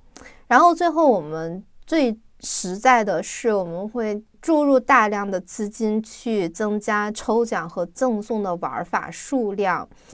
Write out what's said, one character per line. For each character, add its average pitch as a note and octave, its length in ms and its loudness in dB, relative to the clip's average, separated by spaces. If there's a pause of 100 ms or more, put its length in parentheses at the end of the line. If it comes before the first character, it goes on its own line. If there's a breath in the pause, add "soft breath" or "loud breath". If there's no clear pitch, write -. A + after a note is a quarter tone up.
(480 soft breath)
然 B3 120 6
后 E4+ 140 8
最 E4+ 160 0
后 D#4 180 2
我 G#3 140 4
们 D#3+ 420 -8 (220)
最 C4 320 2 (220)
实 - 360 -6
在 A#3 280 4
的 F#3 180 0
是， - 320 -2
我 G3 100 2
们 F3 240 -6
会 G#3+ 320 -4 (220)
注 D4+ 240 4
入 C#4 140 6
大 B3 280 4
量 G3+ 220 -4
的 F#3 100 -4
资 G#3 300 -6
金 G#3+ 320 -2
去 G#3+ 480 -4
增 G#3 300 -2
加 G#3 320 -2
抽 A#3 340 0
奖 F3+ 240 -4
和 F3 160 -4
赠 A#3 340 -2
送 G#3+ 220 -4
的 F#3 140 -2
玩 D#3 280 -6
法 - 280 -4
数 A3 400 -4
量。 G3 360 -2 (260 soft breath)